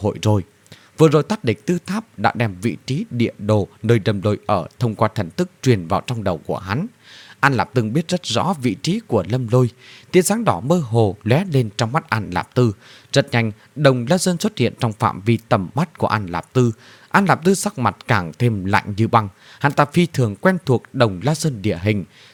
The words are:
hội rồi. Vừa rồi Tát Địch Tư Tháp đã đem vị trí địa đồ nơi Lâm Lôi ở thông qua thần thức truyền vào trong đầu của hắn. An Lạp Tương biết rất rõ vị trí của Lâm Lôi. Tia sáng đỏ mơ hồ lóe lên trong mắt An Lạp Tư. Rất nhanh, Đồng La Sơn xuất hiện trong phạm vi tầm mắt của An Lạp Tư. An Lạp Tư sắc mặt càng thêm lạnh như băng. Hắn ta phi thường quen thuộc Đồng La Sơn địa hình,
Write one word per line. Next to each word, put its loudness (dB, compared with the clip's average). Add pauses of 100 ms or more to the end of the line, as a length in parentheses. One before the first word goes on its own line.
hội -4
rồi. 2 (540)
Vừa 8
rồi 4
Tát -4
Địch -2
Tư 0
Tháp -8
đã 0
đem -2
vị -2
trí -4
địa -2
đồ 0 (160)
nơi 2
Lâm -2
Lôi 0
ở 0 (120)
thông -2
qua 0
thần -4
thức -4 (100)
truyền 2
vào -2
trong -6
đầu -2
của -6
hắn. -4 (520)
An 4
Lạp -2
Tương 0
biết -2
rất -4
rõ -2
vị 0
trí -2
của 0
Lâm -2
Lôi. 4 (420)
Tia 6
sáng 0
đỏ 0
mơ 0
hồ 2
lóe 2
lên 0
trong -2
mắt -2
An -4
Lạp -6
Tư. 4 (420)
Rất 2
nhanh, 0 (240)
Đồng 2
La 4
Sơn -2
xuất -4
hiện 0
trong -2
phạm -2
vi 2 (120)
tầm 0
mắt -4
của 0
An -2
Lạp -8
Tư. 4 (380)
An 2
Lạp 2
Tư 4
sắc -4
mặt -2 (100)
càng 0
thêm 0
lạnh 0
như 2
băng. 2 (300)
Hắn 0
ta 2
phi 2
thường -2
quen 2
thuộc 2 (100)
Đồng 0
La 0
Sơn -4
địa -2
hình, 0 (280)